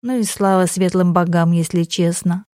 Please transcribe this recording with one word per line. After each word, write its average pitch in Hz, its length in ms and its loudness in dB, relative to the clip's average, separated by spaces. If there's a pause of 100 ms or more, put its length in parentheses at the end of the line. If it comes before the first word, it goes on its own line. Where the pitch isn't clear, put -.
Ну 247 160 -4
и 226 60 0
слава 190 420 0
светлым 180 480 0
богам, 170 380 2
если 170 320 0
честно. 175 720 -2